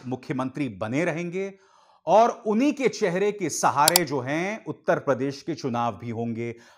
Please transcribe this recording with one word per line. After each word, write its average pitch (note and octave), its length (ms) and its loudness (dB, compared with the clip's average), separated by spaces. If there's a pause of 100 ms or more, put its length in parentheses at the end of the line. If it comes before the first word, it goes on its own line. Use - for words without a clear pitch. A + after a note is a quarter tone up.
मुख्यमंत्री C3 640 -6
बने A2+ 360 -2
रहेंगे F3 540 -6 (480)
और A3 400 4
उन्हीं A#3 260 4
के C4+ 160 0
चेहरे G3+ 440 0
के F3+ 180 -4
सहारे D#3 540 4
जो C#3 160 -4
हैं, E3+ 440 -4
उत्तर D#3+ 340 -2
प्रदेश C#3 440 -2
के E3 120 -6
चुनाव A#2+ 440 -2
भी A#2+ 120 -10
होंगे। A#2 460 -6 (220)